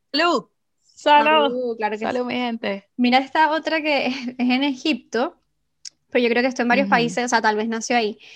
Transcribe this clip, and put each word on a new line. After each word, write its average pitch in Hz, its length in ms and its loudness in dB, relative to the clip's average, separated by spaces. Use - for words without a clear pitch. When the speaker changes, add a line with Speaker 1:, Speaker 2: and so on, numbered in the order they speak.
Speaker 1:
salud. 302 380 0
Salud. 294 720 2
Speaker 2:
Salud, 247 240 -4
claro 214 220 -4
que 220 80 -4
Speaker 1:
Salud, 247 180 -2
Speaker 2:
sí. - 0 -
Speaker 1:
mi 247 100 -6
gente. 226 640 -6
Speaker 2:
Mira 247 220 4
esta 294 320 0
otra 311 300 -2
que 294 260 -2
<laughs> - 0 -
es, 254 80 -4
es 247 100 -16
en 247 240 2
Egipto, 277 760 -4
pero 247 120 2
yo 233 60 2
creo 240 140 2
que 262 60 2
esto 247 140 -4
en 240 60 0
varios 262 180 2
Speaker 1:
Ujú. - 20 -6
Speaker 2:
países, 240 360 0
o 247 40 -6
sea, 233 120 2
tal 220 160 2
vez 220 120 -2
nació 226 280 -2
ahí, 220 220 -2